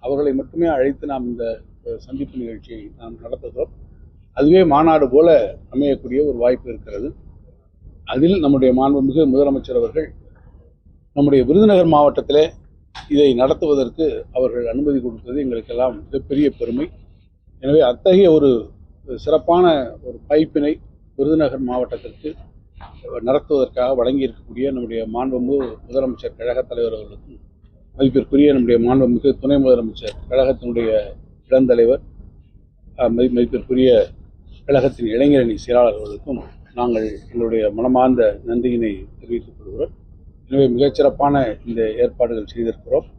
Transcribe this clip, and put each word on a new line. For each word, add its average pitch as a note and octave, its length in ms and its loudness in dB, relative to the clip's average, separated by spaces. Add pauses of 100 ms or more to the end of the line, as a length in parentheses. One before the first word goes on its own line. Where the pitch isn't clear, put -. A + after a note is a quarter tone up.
அவர்களை C#3 340 -4
மட்டுமே D#3+ 320 -4
அழைத்து C#3+ 400 -2
நாம் C3 200 -8
இந்த, A#2 180 -8 (360)
அஹ், A#2 160 -12
சந்திப்பு C3+ 420 -12
நிகழ்ச்சியை A2 580 -14
நாம் A2+ 240 -20
நடத்துகிறோம். A#2+ 520 -12 (640)
அதுவே E3 280 4
மாநாடு D#3 440 4
போல D3+ 200 6 (420)
அமையக்கூடிய C3 560 -2
ஒரு C3 120 -4
வாய்ப்பு B2 300 0
இருக்கிறது. G#2+ 400 -12 (960)
அதில் E3+ 360 0
நம்முடைய C#3 340 4
மாண்புமிகு C3+ 520 2
முதலமைச்சர் C3+ 500 0
அவர்கள் A#2 320 -2 (1080)
நம்முடைய C#3 280 4
விருதுநகர் F3+ 420 4
மாவட்டத்திலே D3 580 2 (640)
இதை C#3+ 260 4
நடத்துவதற்கு C3+ 1000 -2
அவர்கள் B2 340 -2
அனுமதி C3+ 340 -2
கொடுத்தது A#2+ 400 -8
எங்களுக்கெல்லாம் A#2+ 560 -4
மிகப்பெரிய C#3 540 -2
பெருமை. A#2+ 360 -6 (760)
எனவே C#3+ 180 2
அத்தகைய F3 520 4
ஒரு D3 180 4 (680)
சிறப்பான D#3 480 0 (380)
ஒரு B2 160 -16 (100)
பைப்பினை D3+ 440 0 (440)
விருதுநகர் C#3+ 420 -2
மாவட்டத்திற்கு B2 680 -8 (920)
நடத்துவதற்காக C3 720 -2
வழங்கியிருக்கக்கூடிய B2+ 760 -4
நம்முடைய A2+ 360 -8
மாண்புமிகு B2+ 640 -4 (140)
முதலமைச்சர் B2 540 -6
கழகத் B2 320 -6
தலைவர் A#2 260 -6
அவர்களுக்கும், G#2 440 -18 (560)
மதிப்பிற்குரிய C3+ 580 2
நம்முடைய A#2+ 280 2
மாண்புமிகு B2 580 0
துணை C#3 180 0
முதலமைச்சர் A#2 580 0 (140)
கழகத்தினுடைய A#2+ 640 -2 (540)
இளந்தலைவர், B2 580 4 (920)
அஹ், A#2+ 160 -2
மதி-, B2 200 0
மதிப்பிற்குரிய B2 580 0 (760)
கழகத்தின் C3 420 0
இளைஞரணி B2 480 2
செயலாளர்களுக்கும் G#2+ 840 -2 (340)
நாங்கள் A2+ 460 -4
எங்களுடைய A2+ 500 -4
மனமார்ந்த B2 760 0
நன்றியினை A#2 460 -2 (240)
தெரிவித்துக் A#2 400 -12
கொள்கிறோம். G#2+ 380 -12 (560)
எனவே C3+ 180 2
மிகச்சிறப்பான C3+ 1000 0
இந்த A2+ 260 -4
ஏற்பாடுகள் A#2 540 -2
செய்திருக்கிறோம். A#2 600 -6 (120)